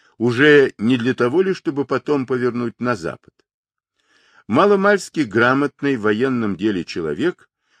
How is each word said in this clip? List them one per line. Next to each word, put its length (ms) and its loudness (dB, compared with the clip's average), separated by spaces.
уже 600 4
не 180 0
для 160 -2
того 300 0
ли, 100 -2
чтобы 320 -6
потом 400 -4
повернуть 560 -4
на 160 -2
запад? 380 -12
Маломальски 720 2
грамотный 760 0
в 60 -8
военном 540 0
деле 260 -2
человек 680 -6